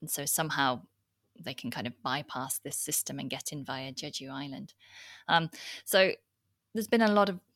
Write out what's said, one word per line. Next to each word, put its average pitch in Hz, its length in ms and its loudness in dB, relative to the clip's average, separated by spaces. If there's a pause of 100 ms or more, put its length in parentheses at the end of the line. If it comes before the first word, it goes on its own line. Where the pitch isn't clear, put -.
and 156 80 -8
so 139 160 -4
somehow 143 560 0 (580)
they 160 140 -10
can - 180 -8
kind 123 160 -6
of - 160 -12
bypass 135 560 -4
this - 180 -8
system - 420 -4
and 139 100 -6
get - 220 -6
in 143 140 -8
via 131 260 -6
Jeju 139 380 -10
Island. 139 440 -10 (540)
Um, 165 220 4 (360)
so 190 260 6 (640)
there's 214 140 -2
been 226 140 6
a 214 100 6
lot 202 180 6
of 180 100 -4 (160)